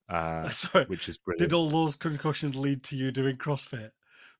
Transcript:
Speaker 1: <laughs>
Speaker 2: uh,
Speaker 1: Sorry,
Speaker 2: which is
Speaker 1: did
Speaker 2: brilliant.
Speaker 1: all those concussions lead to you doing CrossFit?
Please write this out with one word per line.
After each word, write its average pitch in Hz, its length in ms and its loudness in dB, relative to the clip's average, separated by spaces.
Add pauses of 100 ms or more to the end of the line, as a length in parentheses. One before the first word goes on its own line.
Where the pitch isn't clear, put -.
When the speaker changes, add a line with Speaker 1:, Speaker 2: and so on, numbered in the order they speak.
Speaker 1:
<laughs> - 40 -14
Speaker 2:
uh, 82 420 -2
Speaker 1:
Sorry, 175 360 2
Speaker 2:
which 92 220 -4
is 82 80 -8 (200)
Speaker 1:
did 156 160 2
Speaker 2:
brilliant. - 0 -
Speaker 1:
all 165 160 4
those 156 260 2
concussions 147 600 -2
lead 139 300 0
to 147 100 -6
you 131 160 0
doing 135 260 2
CrossFit? 127 540 -4 (480)